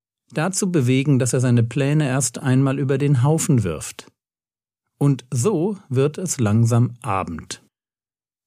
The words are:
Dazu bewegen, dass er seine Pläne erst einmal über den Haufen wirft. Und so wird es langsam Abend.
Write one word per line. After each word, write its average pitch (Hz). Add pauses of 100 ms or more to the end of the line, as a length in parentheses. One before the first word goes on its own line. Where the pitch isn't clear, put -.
(340)
Dazu 185
bewegen, 135
dass 127
er 135
seine 120
Pläne 143
erst 135
einmal 135
über 139
den 143
Haufen 147
wirft. - (840)
Und 139
so 180 (120)
wird 135
es 185
langsam 117
Abend. 85 (840)